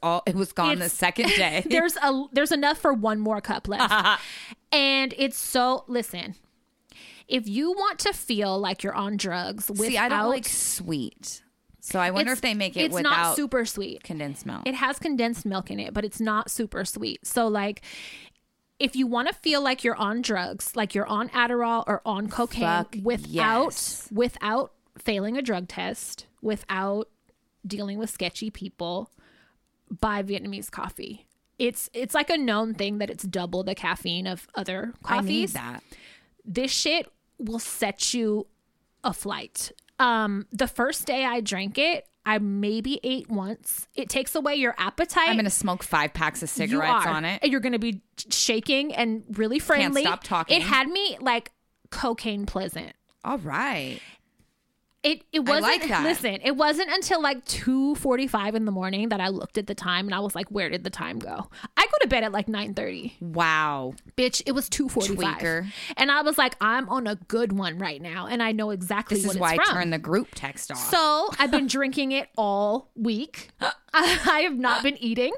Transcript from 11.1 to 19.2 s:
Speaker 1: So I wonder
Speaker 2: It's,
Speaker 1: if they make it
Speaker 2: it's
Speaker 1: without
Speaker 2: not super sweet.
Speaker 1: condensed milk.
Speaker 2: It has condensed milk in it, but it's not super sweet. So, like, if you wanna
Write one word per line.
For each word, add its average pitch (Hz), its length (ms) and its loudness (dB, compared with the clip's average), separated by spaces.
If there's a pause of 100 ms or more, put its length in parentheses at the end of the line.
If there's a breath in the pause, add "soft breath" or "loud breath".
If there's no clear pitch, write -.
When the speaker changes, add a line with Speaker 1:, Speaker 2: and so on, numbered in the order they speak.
Speaker 1:
So - 180 -4
I 180 100 2
wonder 202 220 2
Speaker 2:
It's, 254 60 -2
Speaker 1:
if - 40 -6
they 233 120 0
make 196 220 -2
it 240 100 2
Speaker 2:
it's - 80 -2
Speaker 1:
without 285 160 2
Speaker 2:
not 339 260 4
super 262 280 0
sweet. - 380 -6
Speaker 1:
condensed 147 420 -8
milk. - 220 -8
Speaker 2:
It 262 80 -2
has 262 240 -2
condensed 240 480 -2
milk 190 240 -4
in 202 100 -6
it, 202 140 -10
but 208 100 -2
it's 208 160 -8
not 220 300 0
super 214 340 -4
sweet. - 420 -6
So, 233 200 2
like, 208 360 0 (960 loud breath)
if 277 180 2
you 262 100 4
wanna 247 260 2